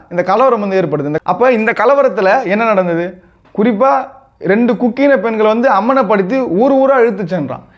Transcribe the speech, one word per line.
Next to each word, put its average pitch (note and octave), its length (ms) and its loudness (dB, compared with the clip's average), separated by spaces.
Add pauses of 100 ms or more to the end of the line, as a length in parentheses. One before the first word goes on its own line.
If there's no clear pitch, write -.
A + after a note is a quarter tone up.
இந்த F3 140 -4
கலவரம் A#3 360 2
வந்து F#3+ 220 0
ஏற்படுது. D3 240 -4
இந்த, D3+ 180 -4
அப்ப A3+ 280 0
இந்த A3 200 0
கலவரத்துல A3+ 720 0
என்ன G#3 200 -2
நடந்தது? F#3 600 -2 (340)
குறிப்பா B3 500 0 (320)
ரெண்டு A3 380 0
குக்கீன C4 400 0
பெண்களை A3 420 0
வந்து C4 100 2
அம்மனப்படுத்தி A3 760 0
ஊர் A#3+ 260 2
ஊரா C4+ 240 2
இழுத்து G#3+ 300 0
சென்றான். C#3 360 -6 (140)